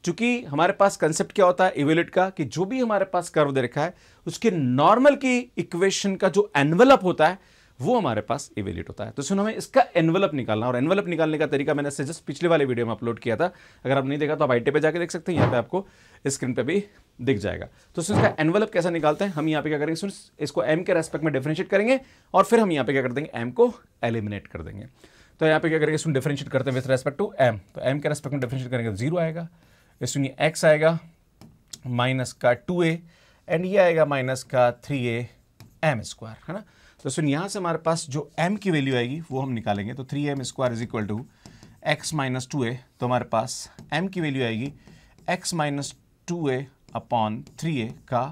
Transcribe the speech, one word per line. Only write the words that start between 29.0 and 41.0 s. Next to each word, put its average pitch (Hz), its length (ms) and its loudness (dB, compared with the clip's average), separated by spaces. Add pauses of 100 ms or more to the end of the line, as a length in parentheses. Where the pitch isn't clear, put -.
आएगा, 165 300 -4 (520)
ये 127 60 -4
सुन, 139 180 -2
ये 131 180 -4
x 160 220 0
आएगा 156 340 4 (880)
माइनस 123 460 0
का 123 200 2
टू 175 300 -2
ए 165 160 2 (500)
and 175 160 0
ये 185 140 0
आएगा 165 260 6
माइनस 131 380 -2
का 123 280 4 (140)
थ्री 143 220 -4
ए 120 220 -4 (560)
एम 135 160 0
स्क्वायर, 110 360 -16 (120)
है 165 60 -8
ना? 208 80 -10 (400)
तो 143 80 -4
सुन, 151 180 0
यहाँ 160 200 -2
से 208 100 -8
हमारे 175 200 -2
पास 165 320 -2
जो 147 180 -6 (120)
m 190 180 0
की 196 120 -2
वैल्यू 135 260 2
आएगी, 123 240 -2 (100)
वो 131 100 -4
हम 135 100 -4
निकालेंगे। 107 440 -4
तो 127 100 -10
थ्री 143 220 -6
एम 139 160 -4
स्क्वायर 123 320 -4
is 113 80 -6
equal 110 280 -4